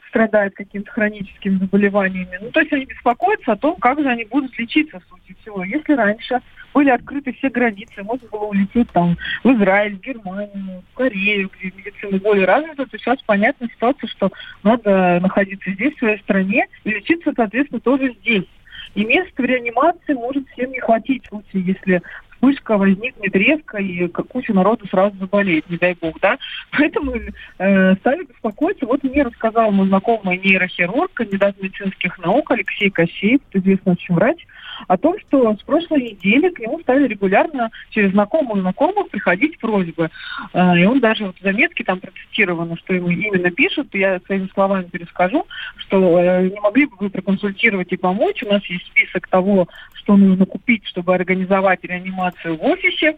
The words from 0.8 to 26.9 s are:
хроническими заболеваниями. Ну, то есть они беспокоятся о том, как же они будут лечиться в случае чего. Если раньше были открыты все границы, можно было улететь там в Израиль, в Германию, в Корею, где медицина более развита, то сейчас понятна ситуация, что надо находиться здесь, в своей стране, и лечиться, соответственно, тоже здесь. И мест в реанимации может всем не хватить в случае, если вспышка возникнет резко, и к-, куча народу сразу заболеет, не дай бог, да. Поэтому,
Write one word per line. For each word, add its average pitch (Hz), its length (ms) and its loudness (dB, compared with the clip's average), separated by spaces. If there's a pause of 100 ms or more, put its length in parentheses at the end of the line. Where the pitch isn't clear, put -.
хроническими 208 680 -4
заболеваниями. 190 800 0
Ну, 226 100 -12
то 311 100 0
есть 320 120 0
они 277 140 -2
беспокоятся 339 640 -2
о 208 40 0
том, 302 200 -2
как 269 240 0
же 277 80 0
они 233 160 -2
будут 262 340 -4
лечиться 294 420 -2
в - 80 -20
случае - 360 -20
чего. 202 200 -8
Если 294 300 -2
раньше 226 460 0 (340)
были 277 160 4
открыты 254 440 -2
все - 160 -4
границы, 220 520 -4
можно 226 260 -8
было 208 160 -8
улететь 208 480 0
там 175 240 2 (280)
в 240 80 6
Израиль, 202 440 2
в 185 40 -14
Германию, 196 840 -10 (100)
в - 40 -20
Корею, 202 600 -2
где 190 180 -10
медицина 202 420 -6
более 196 280 2
развита, 277 400 0
то 220 120 -16
сейчас 247 240 -2
понятна 226 500 0
ситуация, 240 360 -2
что - 240 -2 (300)
надо 196 580 4
находиться 190 500 -2
здесь, 208 240 -2
в - 40 -20
своей 214 220 0
стране, 202 460 0 (180)
и 202 60 -4
лечиться, 294 460 -2
соответственно, 240 440 -2
тоже 262 400 0
здесь. 214 240 0 (500)
И 202 100 0
мест 320 320 0
в - 60 -6
реанимации 254 720 0
может 262 360 -6
всем 254 200 -6
не 262 100 -10
хватить 226 440 0
в - 40 -20
случае, 202 340 -6
если 185 400 0 (400)
вспышка 254 340 2
возникнет 196 600 0
резко, 233 420 0
и 180 300 -4
к-, - 160 -6
куча 247 280 -6
народу 196 360 2
сразу 196 300 0
заболеет, 190 520 0
не 170 60 -4
дай 180 240 0
бог, 160 200 -6
да. 214 180 2 (340)
Поэтому, 302 420 0 (440)